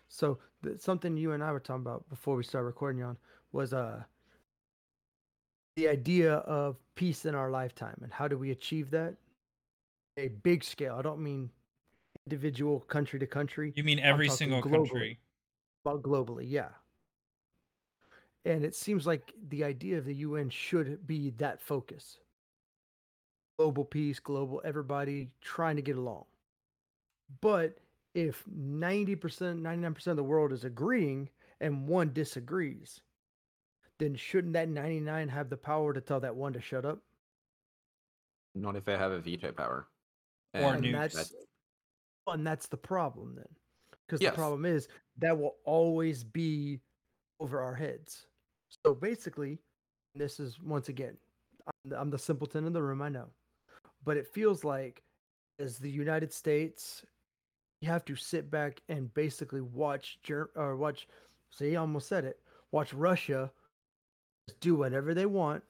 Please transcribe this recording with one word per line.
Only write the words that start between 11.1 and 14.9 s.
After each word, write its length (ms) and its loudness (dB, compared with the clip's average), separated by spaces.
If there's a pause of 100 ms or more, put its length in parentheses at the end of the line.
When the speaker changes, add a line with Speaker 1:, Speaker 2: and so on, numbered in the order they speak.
Speaker 1:
mean 260 -4 (800)
individual 540 0
country 380 0
to 80 0
country. 480 -2
Speaker 2:
You 100 -2
mean 140 6
Speaker 1:
I'm 60 2
Speaker 2:
every 220 8
Speaker 1:
talking 100 4
Speaker 2:
single 240 2
Speaker 1:
globally. 280 6
Speaker 2:
country? 300 -2 (640)